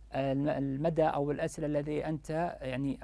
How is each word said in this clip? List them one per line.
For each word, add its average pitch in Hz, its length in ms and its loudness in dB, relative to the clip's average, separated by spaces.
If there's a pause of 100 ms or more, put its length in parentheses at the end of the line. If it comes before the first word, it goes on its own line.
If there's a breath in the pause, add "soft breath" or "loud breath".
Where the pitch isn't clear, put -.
(120)
آه، 135 200 2
الم-، 139 160 2
المدى 147 560 2
أو 147 260 2
الأسئلة 156 360 -2
الذي 147 400 0
أنت 160 540 -2
يعني 131 440 -2